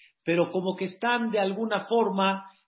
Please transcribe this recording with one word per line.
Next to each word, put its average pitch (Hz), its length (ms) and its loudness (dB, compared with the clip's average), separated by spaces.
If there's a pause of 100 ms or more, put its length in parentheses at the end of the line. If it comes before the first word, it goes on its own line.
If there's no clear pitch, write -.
(240)
pero 170 260 2
como 185 240 -2
que 190 120 -6
están 233 440 -2
de 208 80 0
alguna 196 480 -2
forma 196 640 2 (180)